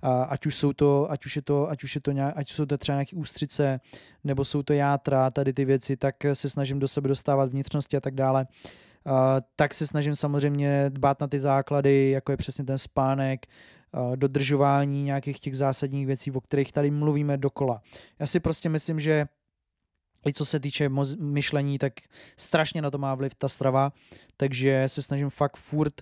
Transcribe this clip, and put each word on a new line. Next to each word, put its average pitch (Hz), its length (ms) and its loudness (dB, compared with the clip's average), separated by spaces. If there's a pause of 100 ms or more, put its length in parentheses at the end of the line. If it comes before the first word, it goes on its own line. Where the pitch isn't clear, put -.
a 127 200 2
ať 127 240 -4
už 143 80 -2
jsou 143 180 0
to, 143 380 4
ať 143 160 -8
už - 100 -8
je 147 60 -6
to, 147 280 0
ať 147 140 -8
už 135 100 -8
je 147 60 -4
to 143 120 -4
nějak, 139 240 -2
ať 143 140 -6
jsou 151 160 -4
to 139 120 -2
třeba 143 180 -2
nějaký 139 200 -4
ústřice, 143 640 -2 (440)
nebo 135 200 0
jsou 147 180 -2
to 151 100 0
játra, 139 580 2
tady 139 220 0
ty 139 120 0
věci, 135 320 2
tak 139 200 -2 (160)
se 135 180 -2
snažím 139 280 -4
do 135 100 0
sebe 139 200 -2
dostávat 135 420 2
vnitřnosti 139 460 -2
a 135 40 2
tak 135 140 -6
dále. 135 320 2 (580)
A 135 360 4 (160)
tak 147 180 2
se 151 120 -2
snažím 147 300 0
samozřejmě 143 720 2
dbát 139 320 0
na 147 60 -2
ty 139 120 -2
základy, 139 720 4
jako 135 220 0
je 135 40 -2
přesně - 280 -6
ten 135 140 -2
spánek, 135 680 -2 (460)
a 127 240 -2
dodržování 139 880 2
nějakých 139 360 -4
těch 135 160 -8
zásadních 139 500 -2
věcí, 135 240 -4
o 131 100 -4
kterých 139 320 -2
tady 143 180 2
mluvíme 147 460 0
dokola. 135 460 -2 (360)
Já 147 80 -4
si 170 140 0
prostě 160 280 -2
myslím, 156 320 -2
že 151 260 2 (1000)
i 143 60 0
co 147 120 -2
se 151 160 0
týče 143 280 -2
moz-, 139 320 -2
myšlení, 143 580 0
tak 139 140 0 (440)
strašně 156 460 0
na 143 80 -2
to 143 80 -4
má 139 160 -2
vliv 135 200 -4
ta 139 140 -2
strava, 135 440 2 (440)
takže 135 500 2
se 139 160 -2
snažím 139 280 -2
fakt - 260 -2
furt 151 460 -2